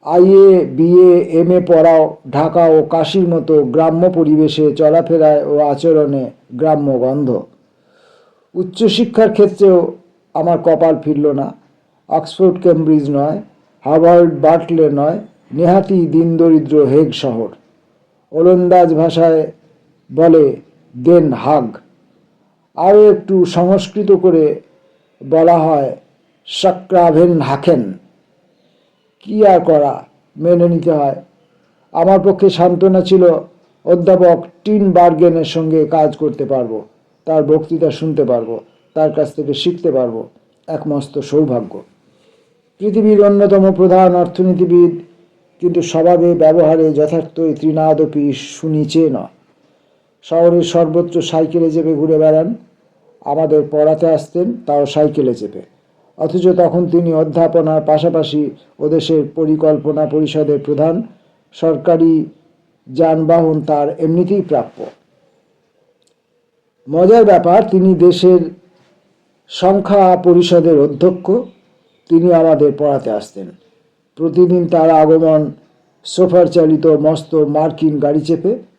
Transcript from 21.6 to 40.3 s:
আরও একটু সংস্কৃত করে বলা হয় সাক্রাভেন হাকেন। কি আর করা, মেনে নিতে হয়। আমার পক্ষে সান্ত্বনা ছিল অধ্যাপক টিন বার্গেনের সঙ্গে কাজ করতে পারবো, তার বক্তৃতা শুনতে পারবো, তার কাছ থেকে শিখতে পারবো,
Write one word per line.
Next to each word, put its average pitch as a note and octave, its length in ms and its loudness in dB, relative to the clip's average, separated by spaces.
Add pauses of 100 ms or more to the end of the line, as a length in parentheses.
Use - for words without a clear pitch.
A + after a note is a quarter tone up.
আরও G3+ 380 4
একটু F#3 320 0
সংস্কৃত F#3+ 680 -2
করে E3+ 480 0 (680)
বলা E3 280 2
হয় D3+ 380 -2 (500)
সাক্রাভেন F3 960 0
হাকেন। B2+ 580 -4 (1200)
কি G#3+ 260 0
আর F#3 140 6
করা, D3 440 0 (320)
মেনে F3 320 2
নিতে E3 240 -2
হয়। C#3+ 300 -4 (680)
আমার F3+ 280 2
পক্ষে F#3+ 300 2
সান্ত্বনা F3+ 500 0
ছিল F#3 280 2 (560)
অধ্যাপক F3 640 2 (180)
টিন G3+ 280 0
বার্গেনের E3 520 2
সঙ্গে D#3+ 420 -2
কাজ D3+ 300 -2
করতে C#3+ 280 -6
পারবো, A#2 400 -6 (400)
তার D#3 180 -2
বক্তৃতা D#3 480 -2
শুনতে D3+ 340 -4
পারবো, A#2 360 -4 (340)
তার D#3 180 -2
কাছ D3+ 220 -6
থেকে C#3+ 200 -6
শিখতে E3+ 380 -4
পারবো, A#2+ 360 -6 (380)